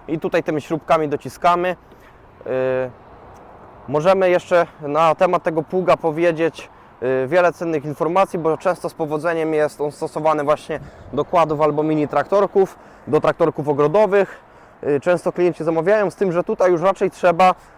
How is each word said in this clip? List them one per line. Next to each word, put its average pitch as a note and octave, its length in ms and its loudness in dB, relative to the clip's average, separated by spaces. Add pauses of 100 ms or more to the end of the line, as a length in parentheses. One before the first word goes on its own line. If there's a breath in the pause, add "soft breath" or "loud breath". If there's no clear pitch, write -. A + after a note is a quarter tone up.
i D#3 100 -4
tutaj E3+ 240 -4
tymi D#3 180 -4
śrubkami D#3+ 480 -2
dociskamy. F3 680 -2 (720 loud breath)
Yy, - 60 -6 (1400)
możemy F3+ 420 2
jeszcze F3 360 2 (140)
na D3+ 340 0
temat F3+ 280 0
tego D#3+ 200 -4
pługa E3+ 340 0
powiedzieć, E3 720 -2 (300 loud breath)
yy, C3 280 -2
wiele E3+ 240 2
cennych D#3+ 320 -4
informacji, E3+ 540 -2
bo D#3 200 -2
często F3+ 300 -4
z - 60 -14
powodzeniem D#3+ 600 -4
jest D3+ 260 -2
on D3 120 -4
stosowany D#3 520 -2
właśnie D3 360 -2 (320 loud breath)
do C#3+ 120 -2
kładów D#3 360 0
albo D3+ 220 2
mini D3+ 260 0
traktorków, F#3+ 680 0 (280 loud breath)
do C#3+ 140 2
traktorków D3+ 480 0
ogrodowych. F#3 720 2 (420 loud breath)
Yy, C#3+ 180 0
często F3 320 -2
klienci F3 320 -2
zamawiają, E3+ 460 0
z - 60 -14
tym, F#3+ 160 0
że E3+ 120 -2
tutaj F#3+ 260 0
już E3 120 0
raczej F#3+ 280 0
trzeba F3+ 440 2 (240 loud breath)